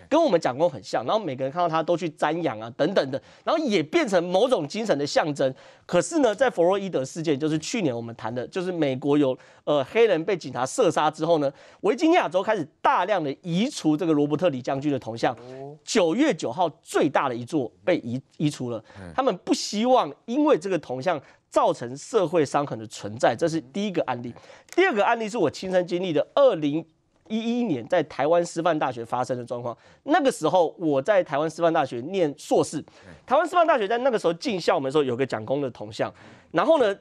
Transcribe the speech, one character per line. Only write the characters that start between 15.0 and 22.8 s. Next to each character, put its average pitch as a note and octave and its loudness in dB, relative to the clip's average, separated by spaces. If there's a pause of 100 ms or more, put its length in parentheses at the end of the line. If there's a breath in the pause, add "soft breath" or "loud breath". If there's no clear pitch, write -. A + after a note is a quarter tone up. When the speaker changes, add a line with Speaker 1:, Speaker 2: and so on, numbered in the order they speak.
Speaker 1:
像。 A#2+ -2
Speaker 2:
哦。 C3 -16
Speaker 1:
九 F3+ 2
月 C#4 2
九 C#3+ -4
号 E3+ 0 (140)
最 D4 0
大 D3 0
的 A#2+ -4
一 A#2+ -10
座 C3+ -4 (120)
被 F3+ 2
移， A#2+ -6 (180)
移 D3 0
除 B2+ -6
了。 G#2+ -8 (160 loud breath)
Speaker 2:
嗯。 F2+ -14
Speaker 1:
他 C#3+ -2
们 B3+ 0
不 F4+ -2
希 G#3+ -2
望 A3+ 2 (140)
因 C4 0
为 C#4+ 6
这 E3 -8
个 F#3 -2
铜 B2+ -8
像 D3+ -2 (280 soft breath)
造 B3 2
成 C3 -8
社 F3+ 0
会 D#3+ 2
伤 C#3+ -2
痕 C3 -8
的 A2 -12